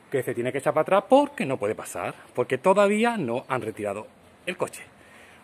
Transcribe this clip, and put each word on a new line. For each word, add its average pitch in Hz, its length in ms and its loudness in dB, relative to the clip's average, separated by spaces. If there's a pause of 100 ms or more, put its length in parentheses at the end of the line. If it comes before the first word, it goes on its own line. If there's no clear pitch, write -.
(120)
que 127 120 0
se 131 100 -4
tiene 120 180 -2
que 139 80 -4
echar 147 140 0
para 156 100 2
atrás 196 260 2
porque 277 360 4
no 131 120 -2
puede 107 180 -2
pasar, - 380 -8 (200)
porque 123 240 -2
todavía 208 600 4
no 127 300 -4
han 127 140 -2
retirado 104 460 -6 (380)
el - 120 -6
coche. - 260 -8 (600)